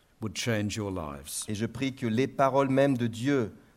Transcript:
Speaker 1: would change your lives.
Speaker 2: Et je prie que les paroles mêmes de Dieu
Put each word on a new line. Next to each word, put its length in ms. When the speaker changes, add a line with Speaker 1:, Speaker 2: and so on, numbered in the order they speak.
Speaker 1:
would 160
change 400
your 140
lives. 580
Speaker 2:
Et 60
je 120
prie 280
que 120
les 200
paroles 420
mêmes 300
de 80
Dieu 460